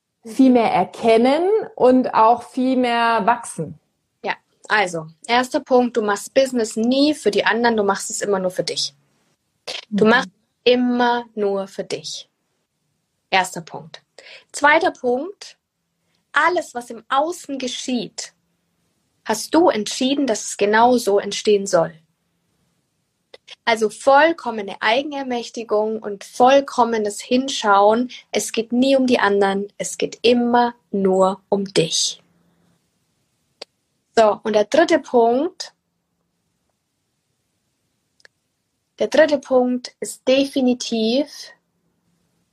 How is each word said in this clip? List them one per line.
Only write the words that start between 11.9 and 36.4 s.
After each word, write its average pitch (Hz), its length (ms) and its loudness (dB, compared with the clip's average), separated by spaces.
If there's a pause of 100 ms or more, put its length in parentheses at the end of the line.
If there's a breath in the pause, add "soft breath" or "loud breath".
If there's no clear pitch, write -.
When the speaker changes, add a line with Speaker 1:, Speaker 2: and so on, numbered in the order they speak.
Speaker 2:
Erster 185 320 -2
Punkt. - 400 -20 (500 loud breath)
Zweiter 311 400 2
Punkt, 269 680 -8 (760)
alles, 320 420 -2
was 240 160 -12
im 226 180 -18
Außen 285 500 -4
geschieht, - 760 -8 (880)
hast - 300 -4
du 330 160 4
entschieden, 262 560 -2
dass 220 180 -4
es - 120 -12
genau 226 420 2
so 202 200 0
entstehen 202 480 -2
soll. 165 280 0 (1700 loud breath)
Also 226 260 0
vollkommene 269 880 0
Eigenermächtigung 226 1200 -4
und 202 220 -12
vollkommenes 240 960 2
Hinschauen. 240 880 2 (220 loud breath)
Es - 200 -4
geht 226 200 -6
nie 269 240 2
um 262 100 2
die 247 120 2
anderen, 202 600 0
es - 200 -10
geht - 240 -6
immer 240 520 2 (160)
nur 190 580 0
um 202 160 -2
dich. - 580 -4 (2000)
So, 208 220 4
und 220 100 -4
der 208 140 2
dritte 320 320 2
Punkt, 254 760 0 (3250)